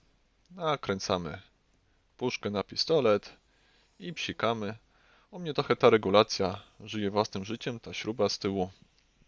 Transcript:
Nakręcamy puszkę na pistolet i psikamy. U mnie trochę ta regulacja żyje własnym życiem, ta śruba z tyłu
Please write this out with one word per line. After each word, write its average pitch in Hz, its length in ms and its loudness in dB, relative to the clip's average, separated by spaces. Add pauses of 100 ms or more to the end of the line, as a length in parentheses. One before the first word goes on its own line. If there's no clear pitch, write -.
(500)
Nakręcamy 104 920 -4 (720)
puszkę 120 340 -4
na 98 120 -2
pistolet - 720 0 (640)
i - 140 -12
psikamy. 107 640 -4 (540)
U - 80 -16
mnie 165 160 -8
trochę 127 220 0
ta 120 140 8
regulacja 101 720 4 (180)
żyje 104 300 -6
własnym 104 340 -2
życiem, 120 360 -8
ta 87 140 -14
śruba 107 340 0
z - 100 -4
tyłu 95 320 -2 (580)